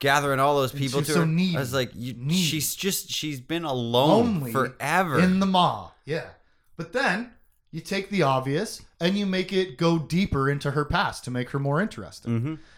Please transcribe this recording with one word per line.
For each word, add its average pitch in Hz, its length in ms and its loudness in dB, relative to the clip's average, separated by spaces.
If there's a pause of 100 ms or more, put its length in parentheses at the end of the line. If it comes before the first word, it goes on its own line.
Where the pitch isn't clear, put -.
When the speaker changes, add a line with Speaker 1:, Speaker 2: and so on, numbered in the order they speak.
Speaker 1:
gathering 139 380 2
all 143 180 4
those 131 160 2
Speaker 2:
And 139 100 -6
she 135 60 0
Speaker 1:
people 135 120 0
Speaker 2:
was 143 80 0
Speaker 1:
to 151 60 0
Speaker 2:
so 170 60 4
Speaker 1:
her, 165 60 4
Speaker 2:
needy. 170 300 2
Speaker 1:
I - 40 0
was 123 120 -4
like, 131 220 -2
you, 120 200 -10
Speaker 2:
Needy. 135 280 -4
Speaker 1:
she's 151 320 -2
just, - 360 -4
she's 151 300 -6
been 165 240 -6
alone 139 720 4
Speaker 2:
Lonely 135 180 -4
Speaker 1:
forever. 143 640 0
Speaker 2:
in 185 220 4
the 196 60 2
maw. 147 460 2 (120)
Yeah. 143 220 -6 (500)
But 165 160 -12
then 240 400 -2 (380)
you 160 100 -10
take 190 300 -6
the 196 140 2
obvious 139 580 0 (180)
and 185 160 2
you 208 100 0
make 185 260 -2
it 185 260 0
go 170 200 4
deeper 143 520 0
into 143 220 -2
her 147 120 0
past 165 400 -2
to - 60 -8
make 123 200 -4
her 143 80 -4
more 139 220 0
interesting. 117 580 -4
Speaker 1:
Mm-hmm. 143 160 -4 (240)